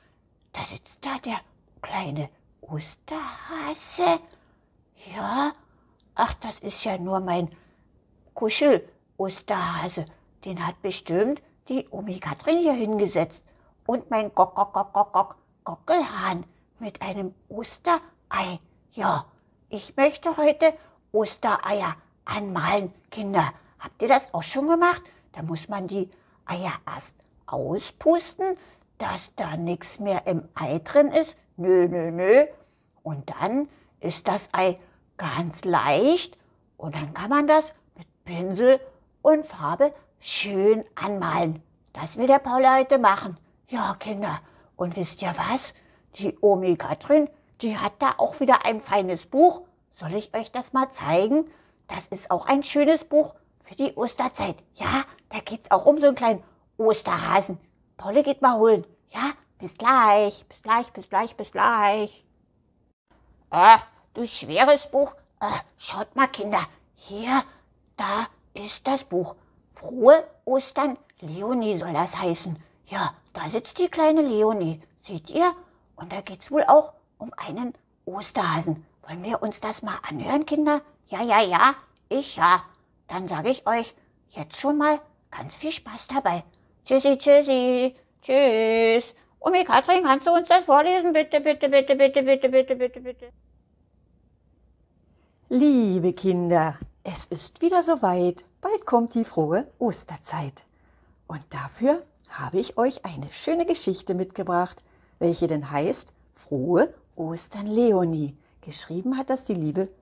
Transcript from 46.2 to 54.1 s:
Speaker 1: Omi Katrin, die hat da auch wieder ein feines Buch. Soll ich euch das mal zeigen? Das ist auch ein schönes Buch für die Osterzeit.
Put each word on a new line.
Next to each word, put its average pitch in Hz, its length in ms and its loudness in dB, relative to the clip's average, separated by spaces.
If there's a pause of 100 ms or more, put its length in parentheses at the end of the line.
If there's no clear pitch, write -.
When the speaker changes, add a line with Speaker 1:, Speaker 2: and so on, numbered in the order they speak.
Speaker 1:
Omi 185 340 4
Katrin, 294 540 2 (320)
die 214 160 -4
hat 202 220 -4
da - 180 0
auch - 240 -2
wieder 254 240 4
ein 220 160 -2
feines 185 460 -2
Buch. 349 340 4 (320)
Soll 165 200 -10
ich 214 220 -8
euch 220 160 -6
das 247 220 -10
mal 262 180 0
zeigen? 285 540 2 (420)
Das - 200 -12
ist - 240 -8
auch 180 160 -4
ein 277 160 2
schönes 302 420 2
Buch 294 280 2 (280)
für - 120 -20
die - 220 -4
Osterzeit. 226 600 -4 (160)